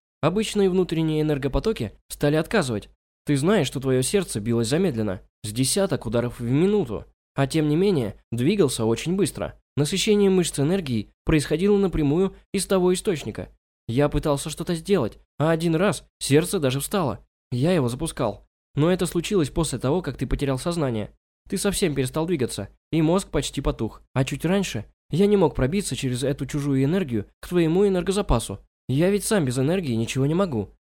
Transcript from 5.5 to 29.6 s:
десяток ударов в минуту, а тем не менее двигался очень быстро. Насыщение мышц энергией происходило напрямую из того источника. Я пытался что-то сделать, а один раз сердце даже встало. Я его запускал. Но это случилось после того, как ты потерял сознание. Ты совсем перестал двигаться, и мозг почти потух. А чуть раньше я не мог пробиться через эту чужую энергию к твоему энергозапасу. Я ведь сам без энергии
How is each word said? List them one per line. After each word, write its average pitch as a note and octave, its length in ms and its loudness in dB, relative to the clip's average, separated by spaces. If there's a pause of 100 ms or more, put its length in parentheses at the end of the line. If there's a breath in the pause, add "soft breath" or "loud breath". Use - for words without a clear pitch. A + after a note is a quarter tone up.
десяток C3+ 520 0
ударов A#2+ 360 -2
в A#2+ 40 -6
минуту, C#3+ 600 0 (280)
а C#3 120 2
тем D3+ 220 0
не D3+ 80 2
менее E3 400 0 (160)
двигался C3 520 0
очень A#2 320 0
быстро. G2+ 420 -2 (180)
Насыщение G3 520 2
мышц F3+ 300 2
энергией C#3+ 520 -2 (140)
происходило E3 540 2
напрямую F3 560 0 (180 loud breath)
из G3 140 -2
того F3+ 260 4
источника. D#3 560 -4 (380)
Я C#3+ 240 2
пытался D3 400 -2
что-то E3+ 240 -6
сделать, E3 440 0 (200)
а D#3+ 140 2
один E3 220 2
раз E3+ 300 0 (140)
сердце D#3+ 420 2
даже C#3 200 0
встало. C#3+ 440 -2 (260)
Я C3+ 220 2
его C#3 160 2
запускал. A#2 580 -6 (280)
Но D#3 180 4
это F3+ 140 0
случилось D#3+ 440 0
после C#3+ 280 -2
того, D3 240 0
как C#3+ 160 -8
ты C3 80 -4
потерял C3+ 320 -2
сознание. C3+ 520 -4 (380)
Ты G3+ 80 -2
совсем F#3 380 0
перестал C#3 320 -2
двигаться, B2 420 -2 (240)
и D#3+ 80 2
мозг E3+ 300 2
почти C#3+ 300 -4
потух. C#3 420 -4 (100)
А C3 120 0
чуть C#3 200 -4
раньше F3 400 -2 (260)
я F#3 160 4
не G#3 100 4
мог D#3+ 180 4
пробиться C#3+ 420 -2
через B2+ 260 -4
эту C#3 220 -2
чужую C#3 400 0
энергию C#3 420 0 (140)
к - 80 -18
твоему F3+ 400 4
энергозапасу. F#3 720 0 (280)
Я D#3 220 2
ведь G3+ 140 0
сам G3+ 200 2
без B2 140 -2
энергии D3 360 0